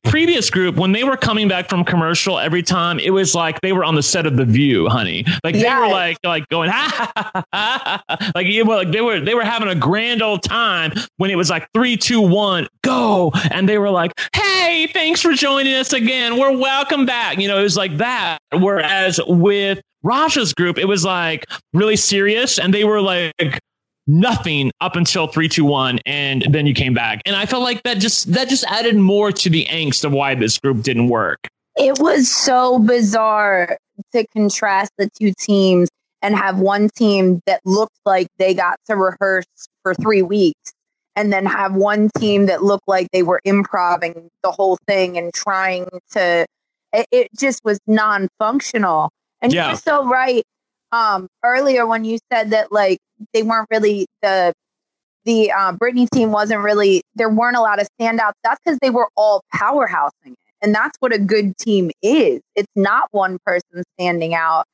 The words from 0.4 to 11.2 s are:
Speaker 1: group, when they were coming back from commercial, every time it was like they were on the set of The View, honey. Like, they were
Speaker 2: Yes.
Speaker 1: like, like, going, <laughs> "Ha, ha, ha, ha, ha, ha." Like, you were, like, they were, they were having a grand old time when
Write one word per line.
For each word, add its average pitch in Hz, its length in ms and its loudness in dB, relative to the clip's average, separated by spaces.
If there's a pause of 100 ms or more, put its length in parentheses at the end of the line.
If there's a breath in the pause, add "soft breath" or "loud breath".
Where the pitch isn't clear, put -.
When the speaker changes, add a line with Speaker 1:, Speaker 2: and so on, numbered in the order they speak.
Speaker 1:
group, 185 260 0
when 185 160 2
they 226 120 0
were 269 120 0
coming 214 320 0
back 180 220 -2
from 175 160 0
commercial, 170 520 0
every 160 240 -2
time 170 360 -2
it 80 120 -2
was 190 240 0
like 165 280 -2
they 185 100 -2
were 185 120 0
on 160 100 0
the 147 80 2
set 165 240 -2
of 139 100 0
The 131 80 2
View, 117 460 2
honey. 98 340 -2 (180 loud breath)
Like, 165 120 -4
they 208 80 2 (100)
were 254 140 2
Speaker 2:
Yes. 202 60 2
Speaker 1:
like, 175 300 -2
like, 165 260 -2
going, 165 220 -2
<laughs> 202 40 0
"Ha, 285 180 -2
ha, - 240 -6
ha, 214 180 -6
ha, 190 100 -4 (100)
ha, 208 560 -4
ha." 185 240 -6
Like, 180 140 -2
you 214 180 2
were, 220 100 2
like, 185 140 0
they 208 100 0
were, 226 200 0
they 208 140 -2
were 233 100 0
having 220 240 -2
a 185 80 -2
grand 214 440 0
old 214 220 -2
time 185 500 -2 (240 loud breath)
when 190 140 -2